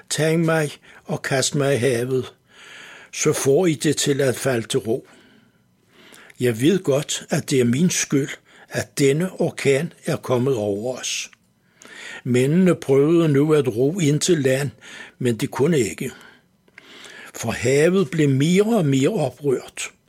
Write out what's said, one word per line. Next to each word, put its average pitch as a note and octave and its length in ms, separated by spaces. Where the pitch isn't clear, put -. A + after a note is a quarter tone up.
"Tag D#3+ 300
mig D#3+ 300
og D#3 180
kast C3 320
mig C#3 200
i B2 40
havet, B2 560
så - 200
får C#3+ 340
I D#3+ 80
det C#3+ 220
til C#3 240
at C3 160
falde A#2+ 320
til C3+ 100
ro. A#2 300
Jeg A#2+ 200
ved F3+ 220
godt, - 480
at D3+ 200
det C#3 100
er A#2+ 40
min C3 260
skyld, - 380
at - 300
denne D3+ 420
orkan C#3+ 520
er D#3 120
kommet B2+ 380
over G#2+ 440
os." - 320
Mændene D3 500
prøvede D#3 540
nu D3 260
at C#3+ 140
ro C3+ 300
ind D3 220
til F3 180
land, C3+ 320
men A#2+ 180
de C3+ 100
kunne D3+ 320
ikke. A2+ 320
For A2+ 160
havet D3 600
blev D#3 180
mere D#3+ 360
og A3 220
mere C3+ 220
oprørt. D3 840